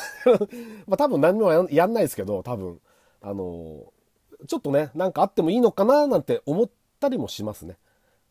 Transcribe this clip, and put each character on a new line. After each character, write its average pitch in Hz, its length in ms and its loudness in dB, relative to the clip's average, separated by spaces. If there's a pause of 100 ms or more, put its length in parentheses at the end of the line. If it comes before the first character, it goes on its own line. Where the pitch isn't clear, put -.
(340)
<laughs> 214 520 -6
ま 196 80 -2
あ、 - 20 4
多 285 120 2
分 180 120 0
何 180 180 4
も 202 140 4
や 160 100 6
ん、 185 100 -2
や 160 140 6
ん 214 60 -4
な 226 80 0
い 185 40 4
で 143 40 0
す - 80 -10
け 98 80 -6
ど、 98 180 -4
多 123 140 -8
分。 90 240 -10 (400)
あ 101 120 -10
の 85 600 -10 (500)
ー、 143 40 -20
ち - 80 -8
ょ 320 40 -6
っ - 20 -10
と 143 120 -4
ね、 143 220 0
な 185 140 -2
ん - 40 -4
か 151 100 -2
あ 202 40 4
っ - 60 -12
て 196 100 0
も 160 80 0
い 196 40 0
い 247 60 2
の 233 100 6
か 196 140 0
な 285 240 4
な 226 100 2
ん 143 60 -2
て 120 200 -2
思 170 200 0
っ - 60 -2 (280)
た - 100 -2
り 254 100 -2
も 113 100 -4
し - 160 -10
ま 107 100 -8
す - 80 -20
ね。 87 160 -16 (520)